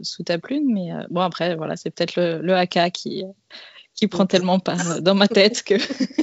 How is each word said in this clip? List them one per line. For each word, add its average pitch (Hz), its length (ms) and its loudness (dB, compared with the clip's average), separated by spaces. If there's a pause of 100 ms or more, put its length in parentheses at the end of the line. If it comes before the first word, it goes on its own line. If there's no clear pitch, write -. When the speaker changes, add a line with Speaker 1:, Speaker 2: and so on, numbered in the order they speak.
Speaker 1:
sous - 220 -10
ta 170 140 -2
plume. 269 360 -2
Mais, 175 180 -4
euh, 160 160 -8
bon, 180 120 -2
après, 175 340 -2
voilà, 160 220 -6
c'est - 140 -8
peut-être - 260 -4
le, 170 260 0
le 175 140 0
haka 180 340 2
qui, - 320 -8 (720)
qui 208 140 2
prend 190 160 2
Speaker 2:
Oui. 185 40 0
Speaker 1:
tellement 185 300 4
part, 175 320 -2
euh, 151 100 -2
dans 180 140 4
ma 202 140 4
tête 208 340 4
que - 120 2
<laughs> 202 40 4 (440)